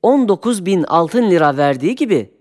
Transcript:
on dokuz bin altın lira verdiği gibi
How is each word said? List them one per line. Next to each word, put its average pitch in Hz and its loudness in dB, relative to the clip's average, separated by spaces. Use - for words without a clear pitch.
on 254 2
dokuz 202 -2
bin 185 0
altın 175 0
lira 151 2
verdiği 143 0
gibi 196 -2